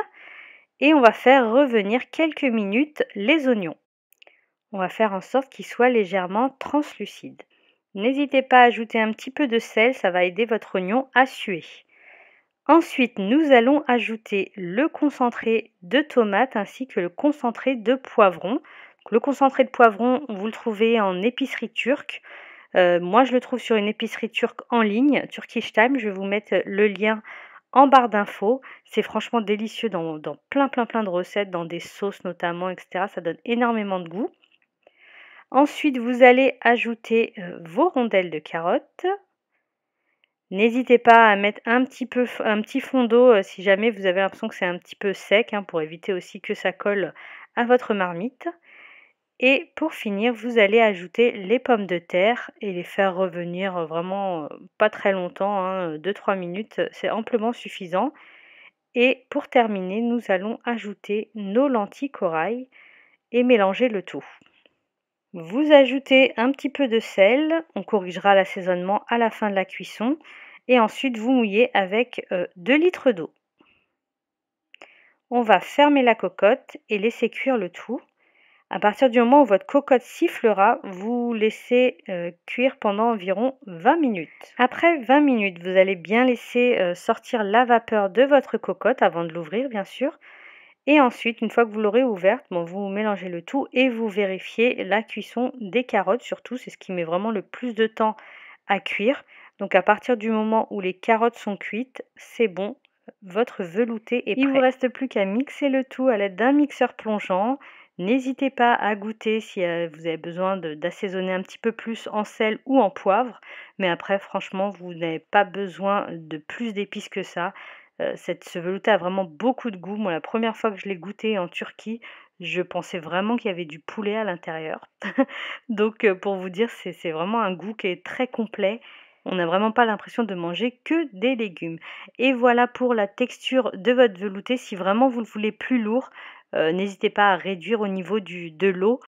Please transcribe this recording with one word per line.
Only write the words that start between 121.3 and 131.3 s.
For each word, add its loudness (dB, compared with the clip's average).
en -4
Turquie, -12
je -6
pensais -8
vraiment -2
qu'il -4
y -4
avait -8
du -14
poulet -8
à -4
l'intérieur. -10
<laughs> -6
Donc, -2
euh, 4
pour -4
vous -10
dire, -4
c'est, -14
c'est -8
vraiment -4
un -2
goût -10
qui -8
est -6
très -6
complet. -4
On -6
n'a 0
vraiment 0
pas 4
l'impression -4
de -6
manger -6
que -2
des -2